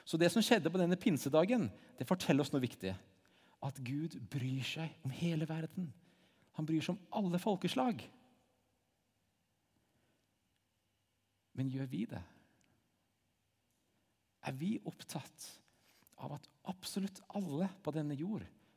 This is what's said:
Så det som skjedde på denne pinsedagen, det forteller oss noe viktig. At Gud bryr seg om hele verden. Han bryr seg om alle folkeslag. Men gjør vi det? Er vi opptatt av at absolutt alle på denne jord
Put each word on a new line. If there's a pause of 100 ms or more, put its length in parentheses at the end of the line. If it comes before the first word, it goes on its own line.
Så
det
som
skjedde
på
denne
pinsedagen, (280)
det
forteller
oss
noe
viktig. (720)
At
Gud (160)
bryr
seg
om
hele
verden. (680)
Han
bryr
seg
om
alle
folkeslag. (3500)
Men
gjør
vi
det? (2250)
Er
vi (140)
opptatt (720)
av
at (200)
absolutt (160)
alle (140)
på
denne
jord (320)